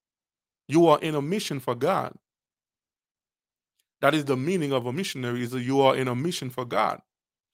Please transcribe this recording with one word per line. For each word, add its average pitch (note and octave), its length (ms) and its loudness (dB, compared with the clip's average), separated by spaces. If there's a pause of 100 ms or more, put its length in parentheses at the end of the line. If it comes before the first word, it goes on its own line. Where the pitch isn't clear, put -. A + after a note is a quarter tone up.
(680)
You E3 180 6
are D3+ 140 6
in D#3 140 -4
a D3 60 0
mission D#3 380 -4
for B2 160 -4
God. C#3 420 -2 (1800)
That C#3+ 140 4
is D#3 100 0
the C#3 140 0
meaning D3 340 -2
of B2+ 140 0
a B2 80 -4
missionary, B2 500 -6
is A#2+ 80 -6
that B2+ 120 -4
you C3+ 180 2
are C3+ 160 6
in C3 100 -2
a B2 80 -2
mission C#3 340 -6
for B2 140 -8
God. G#2+ 380 -2 (520)